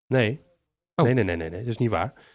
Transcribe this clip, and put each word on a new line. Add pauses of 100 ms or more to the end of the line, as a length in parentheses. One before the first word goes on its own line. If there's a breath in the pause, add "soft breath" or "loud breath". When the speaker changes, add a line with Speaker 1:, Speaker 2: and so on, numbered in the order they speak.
Speaker 1:
Nee. (540)
Speaker 2:
Oh.
Speaker 1:
Nee,
nee,
nee,
nee,
nee.
Dat
is
niet
waar. (220 soft breath)